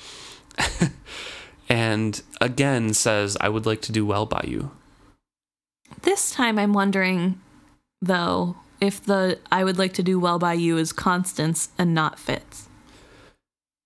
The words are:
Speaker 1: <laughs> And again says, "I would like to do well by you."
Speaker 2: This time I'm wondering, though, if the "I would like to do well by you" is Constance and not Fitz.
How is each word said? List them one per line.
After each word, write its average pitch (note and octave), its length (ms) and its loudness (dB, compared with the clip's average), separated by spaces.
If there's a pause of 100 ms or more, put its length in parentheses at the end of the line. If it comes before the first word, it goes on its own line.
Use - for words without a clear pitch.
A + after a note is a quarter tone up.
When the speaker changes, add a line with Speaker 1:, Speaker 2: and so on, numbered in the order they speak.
(580)
Speaker 1:
<laughs> - 100 -2 (1040)
And A2 480 2 (220)
again A#2+ 540 2
says, G#2 440 2
"I G2+ 100 0
would A2 180 -2
like A2 140 0
to - 100 -8
do A2 140 2
well G#2 200 0
by - 220 -2
you." B1 240 -6 (1300)
Speaker 2:
This - 300 0
time A3+ 260 0
I'm G#3 160 2
wondering, F#3+ 680 2 (640)
though, F3+ 540 0 (260)
if G3 240 0
the F#3+ 320 2 (140)
"I F#3 120 2
would F#3 140 0
like F#3 160 0
to F#3+ 100 -2
do F#3 160 2
well F3 200 2
by E3+ 140 2
you" E3+ 260 2
is D#3+ 120 -2
Constance F3 880 -2
and E3+ 160 2
not D#3 240 0
Fitz. - 500 -8 (1200)